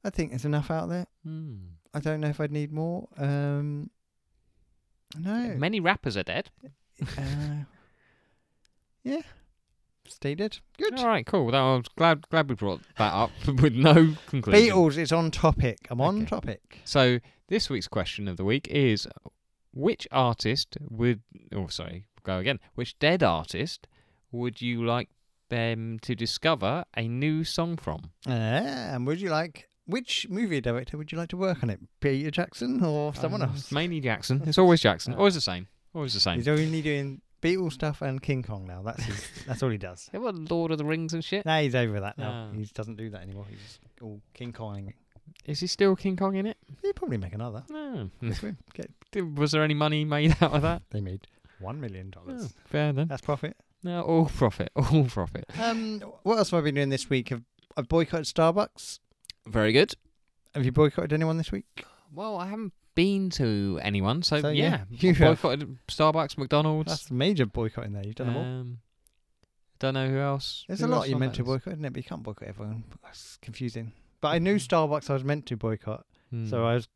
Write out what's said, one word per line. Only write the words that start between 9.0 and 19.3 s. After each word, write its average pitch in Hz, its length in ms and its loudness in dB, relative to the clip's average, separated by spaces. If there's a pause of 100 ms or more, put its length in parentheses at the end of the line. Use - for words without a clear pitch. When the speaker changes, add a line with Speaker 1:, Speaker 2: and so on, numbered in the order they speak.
Speaker 1:
yeah. 277 200 -4 (840)
Stay - 280 -6
dead. 202 240 -6 (200)
Good. 403 200 -2
Speaker 2:
All 247 80 0
right, 196 200 2
cool. 139 240 2
That, 135 100 4
I 131 160 4
was 120 100 -2 (100)
glad, 165 340 4
glad 156 180 2
we 127 60 0
brought 98 260 -4 (160)
that 104 160 2
up 104 260 2
<laughs> - 80 -4
with 135 280 6
no 156 400 10 (120)
conclusion. 202 500 6
Speaker 1:
Beatles, 156 200 6
it's 160 160 0
on 165 180 2
topic. - 600 2
I'm 120 100 -2
on 180 220 2
Speaker 2:
Okay. - 40 -2
Speaker 1:
topic. - 580 -8
Speaker 2:
So 123 340 4 (300)
this 208 200 0
week's 127 200 -4
question 101 400 -4
of 90 80 -6
the 92 80 -4
week 117 240 0
is, 123 380 2 (680)